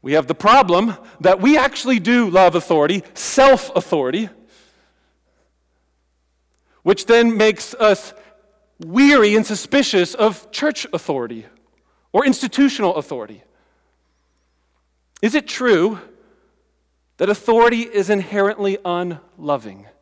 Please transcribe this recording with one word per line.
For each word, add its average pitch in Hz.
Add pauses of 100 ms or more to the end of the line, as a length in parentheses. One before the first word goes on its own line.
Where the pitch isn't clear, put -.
We 135
have 147
the -
problem 208 (240)
that 185
we 285
actually 254
do 220
love 180
authority, 165 (100)
self-authority, 185 (2500)
which 190
then 233
makes 214
us 214 (640)
weary 214
and 220
suspicious 208
of -
church -
authority 120 (680)
or 233
institutional 254
authority. 113 (1800)
Is 220
it 302
true 208 (1160)
that 185
authority 233
is 208
inherently 202
unloving? 147 (160)